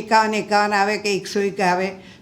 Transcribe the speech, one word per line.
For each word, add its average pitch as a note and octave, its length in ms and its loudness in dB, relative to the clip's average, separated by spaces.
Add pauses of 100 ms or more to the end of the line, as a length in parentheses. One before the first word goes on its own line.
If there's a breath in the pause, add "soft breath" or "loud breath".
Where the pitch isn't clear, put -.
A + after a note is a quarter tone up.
એકાવન A3 400 2
એકાવન G#3 380 0
આવે G3+ 240 2
કે G#3+ 60 -2 (100)
એકસો - 200 -6 (100)
એક F#3+ 100 -8 (100)
આવે, F#3 200 0 (320 loud breath)